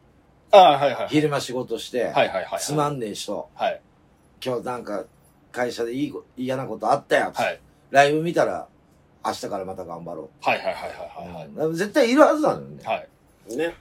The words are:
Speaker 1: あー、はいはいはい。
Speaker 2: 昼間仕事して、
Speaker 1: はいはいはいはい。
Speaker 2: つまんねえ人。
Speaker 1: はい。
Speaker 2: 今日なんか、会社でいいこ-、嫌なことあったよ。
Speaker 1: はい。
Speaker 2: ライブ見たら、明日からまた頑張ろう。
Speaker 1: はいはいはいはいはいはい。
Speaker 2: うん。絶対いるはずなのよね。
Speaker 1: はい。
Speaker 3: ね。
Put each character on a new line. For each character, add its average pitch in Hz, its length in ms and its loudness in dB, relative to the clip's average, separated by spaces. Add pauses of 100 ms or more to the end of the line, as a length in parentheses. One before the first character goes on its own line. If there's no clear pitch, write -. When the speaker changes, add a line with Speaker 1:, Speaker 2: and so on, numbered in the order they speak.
(520)
Speaker 1:
あ 180 220 12
ー、 135 40 2
は - 0 -
い - 20 -4
は 143 80 2
い 123 80 2
は 110 100 -4
い。 - 40 -8
Speaker 2:
昼 151 200 2
間 139 100 0
仕 123 140 -6
事 117 260 -4
し - 100 -12
て、 123 140 -2
Speaker 1:
は 90 60 0
い - 20 -4
は 135 140 4
い - 20 0
は 92 140 -4
い - 40 -8
は 95 120 -8
い。 - 20 -8
Speaker 2:
つ - 140 -4
ま 147 160 2
ん 143 100 -6
ね 107 120 -6
え - 40 -10
人。 92 380 -8
Speaker 1:
は 104 160 -2
い。 82 120 -4 (640)
Speaker 2:
今 127 140 -4
日 92 80 -8
な 123 120 -6
ん 117 60 -12
か、 101 220 -8 (460)
会 123 200 -4
社 117 140 -4
で 120 80 -6
い 139 120 -2
い 127 60 -8
こ-、 - 140 -12 (120)
嫌 131 200 -4
な 131 80 -6
こ 107 120 -8
と 107 140 0
あ 143 60 4
っ - 80 -10
た 147 120 2
よ。 113 160 0
Speaker 1:
は 110 160 -2
い。 - 100 -8 (320)
Speaker 2:
ラ 139 140 8
イ 147 80 4
ブ 156 80 0
見 165 120 -2
た 151 120 4
ら、 90 220 -4 (580)
明 110 80 0
日 - 160 -10
か 98 80 -4
ら 95 80 -6
ま 95 100 -10
た 92 100 -10
頑 85 200 -12
張 85 80 -12
ろ 78 160 -12 (120)
う。 - 80 0
Speaker 1:
は 123 60 2
い - 40 -4
は 92 120 -2
い - 20 -10
は - 140 -10
い - 20 -10
は - 360 -14
い - 20 -14
は 87 40 -14
い - 40 -14
は - 60 -12
い。 - 260 -4
Speaker 2:
う 165 60 -2
ん。 - 20 -6
絶 196 160 -4
対 254 180 4
い 254 60 4
る 302 60 2
は 294 140 2
ず 302 60 -4
な 156 140 0
の 76 60 -10
よ 67 60 -16
ね。 - 160 -20
Speaker 1:
は 110 120 -4
い。 - 640 -14
Speaker 3:
ね。 170 240 -4